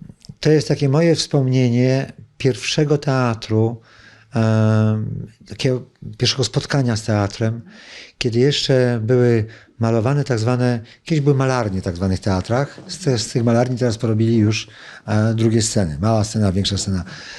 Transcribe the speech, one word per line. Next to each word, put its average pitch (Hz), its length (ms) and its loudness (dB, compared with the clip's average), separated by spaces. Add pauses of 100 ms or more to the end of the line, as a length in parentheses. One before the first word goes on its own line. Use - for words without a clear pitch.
(400)
To 147 120 2
jest 151 160 2
takie 143 220 0
moje 160 260 2
wspomnienie 131 1000 0 (240)
pierwszego 143 600 0
teatru, 117 840 0 (520)
em, 110 960 2 (200)
takiego 127 380 -4 (320)
pierwszego 127 260 0
spotkania 127 520 -2
z 107 80 -4
teatrem, 113 580 -2 (560)
kiedy 117 220 -2
jeszcze 127 640 2
były 120 420 4 (340)
malowane 117 440 2
tak 120 160 -2
zwane, 123 400 0 (240)
kiedyś 151 200 -2
były 143 120 4
malarnie 123 460 0
tak 90 140 -4
zwanych 92 240 0
teatrach, 110 680 -2
z, 123 340 -2
z - 60 -8
tych 120 160 -2
malarni 120 340 2
teraz 113 200 0
porobili 113 400 0
już, 107 300 2 (380)
e, 107 280 0
drugie 113 280 2
sceny, 90 400 -2
mała 110 220 2
scena, 107 280 0
większa 95 260 -2
scena. 92 260 -4 (360)